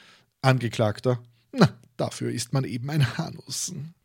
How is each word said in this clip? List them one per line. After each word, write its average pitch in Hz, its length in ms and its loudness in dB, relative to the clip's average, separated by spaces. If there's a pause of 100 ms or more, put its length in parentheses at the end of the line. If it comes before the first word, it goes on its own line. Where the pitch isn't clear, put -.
(420)
Angeklagter: 120 800 2 (300)
„Na, 214 260 4 (180)
dafür - 360 -4
ist 120 200 -8
man 135 120 2
eben 120 260 -8
ein 147 260 2
Hanussen.“ 160 800 -8 (100)